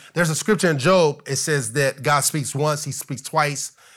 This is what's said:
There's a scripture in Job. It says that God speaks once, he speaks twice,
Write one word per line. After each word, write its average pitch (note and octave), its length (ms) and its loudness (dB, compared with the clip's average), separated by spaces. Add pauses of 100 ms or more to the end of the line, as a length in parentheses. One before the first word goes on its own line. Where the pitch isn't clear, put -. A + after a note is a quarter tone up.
(140)
There's E3 160 2
a D#3+ 40 -2
scripture F#3+ 360 2
in D3 80 0
Job. D#3+ 480 4
It C#3 100 -4
says C3+ 360 -2
that C3+ 300 0
God C#3+ 180 2
speaks C#3 340 -2
once, D3 300 -2
he C#3+ 80 -8
speaks - 300 -10
twice, D3 500 -2 (240)